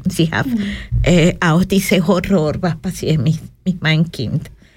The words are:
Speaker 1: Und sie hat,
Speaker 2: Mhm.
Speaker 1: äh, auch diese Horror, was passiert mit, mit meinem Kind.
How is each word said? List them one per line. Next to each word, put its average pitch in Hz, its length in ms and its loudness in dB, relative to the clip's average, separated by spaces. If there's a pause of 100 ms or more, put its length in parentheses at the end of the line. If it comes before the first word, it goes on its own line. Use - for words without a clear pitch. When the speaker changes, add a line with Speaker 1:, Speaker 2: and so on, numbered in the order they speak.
Speaker 1:
Und 185 80 -2
sie 165 180 2
hat, 226 180 0
Speaker 2:
Mhm. 233 140 -2 (420)
Speaker 1:
äh, 175 360 4
auch 170 240 2
diese 190 420 0
Horror, 175 540 2
was - 220 -2
passiert 160 400 -2
mit, 156 180 0 (240)
mit - 180 -2
meinem 156 300 0
Kind. - 400 -6 (260)